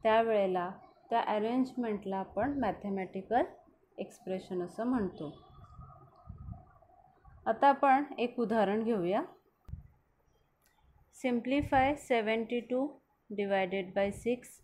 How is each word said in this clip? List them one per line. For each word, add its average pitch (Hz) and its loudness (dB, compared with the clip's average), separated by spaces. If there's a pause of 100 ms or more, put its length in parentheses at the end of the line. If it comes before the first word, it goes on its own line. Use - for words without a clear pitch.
त्यावेळेला 208 2 (380)
त्या 233 2
अरेंजमेंटला 220 -2
आपण 220 -4
मॅथेमॅटिकल 196 -2 (540)
एक्सप्रेशन 185 -8
असं 180 -8
म्हणतो. 208 -2 (2250)
आता 226 4
आपण 269 6 (140)
एक 240 -4
उदाहरण 214 2
घेऊया. 214 0 (2000)
Simplify 262 2 (160)
seventy-two 233 0 (520)
divided 190 0
by 196 2
six - -6